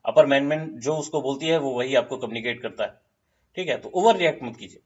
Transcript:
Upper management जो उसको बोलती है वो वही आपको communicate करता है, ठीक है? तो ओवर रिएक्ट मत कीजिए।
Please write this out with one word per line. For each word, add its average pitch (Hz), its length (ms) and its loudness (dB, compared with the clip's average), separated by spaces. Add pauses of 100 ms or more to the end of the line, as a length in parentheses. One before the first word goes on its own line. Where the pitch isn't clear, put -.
Upper 139 200 6
management 143 540 0
जो 147 160 -2
उसको 147 260 -4
बोलती 139 240 -4
है 160 120 4
वो 139 120 0
वही 127 240 -2
आपको 123 220 2
communicate 117 460 -6
करता 110 220 -6
है, - 160 -10 (560)
ठीक 180 120 -6
है? 120 80 0
तो - 120 -12
ओवर 202 280 4
रिएक्ट 160 260 0
मत 117 140 -10
कीजिए। - 300 -20